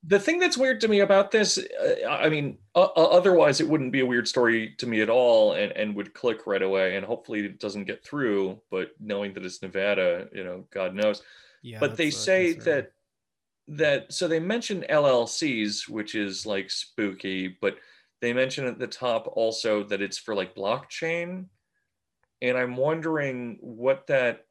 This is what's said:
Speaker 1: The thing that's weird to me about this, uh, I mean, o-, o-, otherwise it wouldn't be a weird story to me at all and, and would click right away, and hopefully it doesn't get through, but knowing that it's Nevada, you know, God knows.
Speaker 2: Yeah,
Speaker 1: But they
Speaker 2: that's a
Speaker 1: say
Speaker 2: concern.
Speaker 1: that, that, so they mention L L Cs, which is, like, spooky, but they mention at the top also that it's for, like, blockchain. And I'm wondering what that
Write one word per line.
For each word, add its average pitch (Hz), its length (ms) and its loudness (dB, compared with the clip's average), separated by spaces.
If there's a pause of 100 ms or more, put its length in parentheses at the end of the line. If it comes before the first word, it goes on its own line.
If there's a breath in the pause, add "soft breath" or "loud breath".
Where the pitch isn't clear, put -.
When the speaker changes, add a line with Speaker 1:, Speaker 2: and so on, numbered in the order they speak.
Speaker 1:
The 185 140 4
thing 330 220 0
that's 359 180 2
weird 262 220 2
to 226 80 0
me 208 120 4
about 196 300 4
this, 214 280 2
uh, - 500 -2
I 147 200 0
mean, 143 300 -2 (160)
o-, 185 220 6
o-, 165 100 6 (100)
otherwise 175 440 6
it - 80 0
wouldn't 139 240 2
be 135 80 0
a 131 60 2
weird 120 200 0
story 113 520 2
to 127 100 -6
me 110 120 0
at 107 80 2
all 113 440 6
and, 98 200 -2
and 107 220 -4
would 101 200 -8
click 117 320 -4
right 98 160 0
away, 95 340 0
and 95 100 -6
hopefully 110 380 -6
it 98 160 -10
doesn't 101 240 -6
get 98 200 -10
through, 104 560 -2 (100)
but 92 280 -6
knowing 101 360 -6
that 95 100 -12
it's 90 180 -12
Nevada, 95 720 -2
you 98 80 -10
know, 92 300 -10
God 92 240 -4
knows. 104 260 0 (400 loud breath)
Speaker 2:
Yeah, 113 160 -16
Speaker 1:
But 143 180 -2
they 160 100 0
Speaker 2:
that's 143 100 -2
a - 40 -8
Speaker 1:
say 185 340 2
Speaker 2:
concern. 156 200 0
Speaker 1:
that, 127 180 -4 (760)
that, 147 440 0
so 180 140 -2
they 160 140 0
mention 208 480 -4
L 147 180 4
L 120 220 4
Cs, 110 600 -2
which 107 280 -8
is, 98 300 -4
like, 98 240 -4
spooky, 95 920 -6
but 98 160 -2 (440 soft breath)
they 120 120 -2
mention 131 340 -2
at 110 140 -6
the 127 80 -6
top 113 480 -4
also 110 480 0
that 101 180 -4
it's 98 160 -6
for, 110 160 -6
like, 95 220 -4
blockchain. 170 880 -6 (960)
And 127 180 0
I'm 123 180 -2
wondering 139 840 -2
what 123 480 -2
that 127 420 0